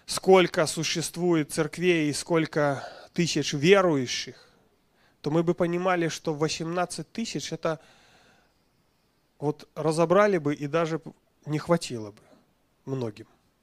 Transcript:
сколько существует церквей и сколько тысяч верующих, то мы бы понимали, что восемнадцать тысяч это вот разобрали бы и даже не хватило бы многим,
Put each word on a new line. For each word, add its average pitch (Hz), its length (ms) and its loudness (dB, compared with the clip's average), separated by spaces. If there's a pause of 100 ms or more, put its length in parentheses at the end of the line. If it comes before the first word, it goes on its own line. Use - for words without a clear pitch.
сколько 180 580 4
существует 165 840 -2
церквей 165 560 0
и 143 60 0
сколько 151 680 0 (300)
тысяч 156 400 0
верующих, 151 960 2 (720)
то 147 100 -4
мы 165 120 2
бы 170 120 0
понимали, 175 540 0
что - 240 -6
восемнадцать 165 800 -4
тысяч 226 400 -6
это 160 260 -4 (1600)
вот 147 360 -4
разобрали 170 640 2
бы 147 160 -2
и 143 120 -6
даже 160 340 -2 (440)
не 147 140 -4
хватило 120 520 -2
бы - 120 -20 (640)
многим, 120 420 -6 (340)